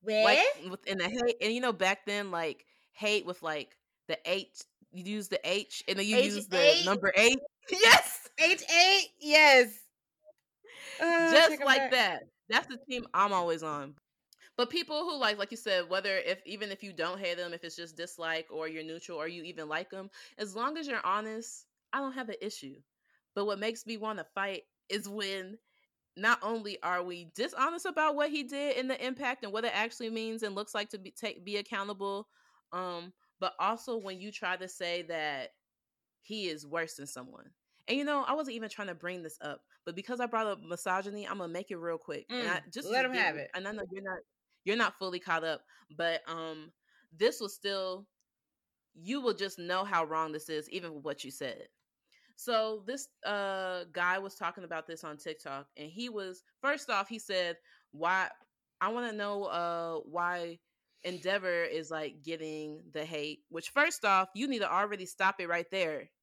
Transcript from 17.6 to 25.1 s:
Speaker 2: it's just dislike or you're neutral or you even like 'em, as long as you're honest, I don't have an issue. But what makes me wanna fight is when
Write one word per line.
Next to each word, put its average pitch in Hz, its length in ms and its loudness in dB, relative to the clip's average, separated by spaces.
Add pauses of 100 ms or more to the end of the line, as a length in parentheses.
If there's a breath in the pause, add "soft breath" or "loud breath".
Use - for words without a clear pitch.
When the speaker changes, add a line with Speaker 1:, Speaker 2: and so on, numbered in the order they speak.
Speaker 2:
it's 165 120 -10
just 165 200 -12
dislike 165 540 -4
or 156 180 -6
you're 160 160 -8
neutral 165 340 -10
or 156 100 -4
you 175 160 -10
even 160 240 -10
like 160 260 -4
'em, 190 160 -12 (280 loud breath)
as 202 180 -8
long 269 220 -2
as 294 100 -6
you're 240 180 -4
honest, 220 600 -4 (260)
I 262 80 -2
don't 269 140 -4
have 254 140 -6
an 208 140 -8
issue. 147 380 -10 (540)
But 202 120 0
what 202 140 0
makes 226 260 -4
me 226 120 -6
wanna 208 260 -6 (100)
fight 196 300 -4 (240)
is 202 200 -4
when 196 500 -6 (580)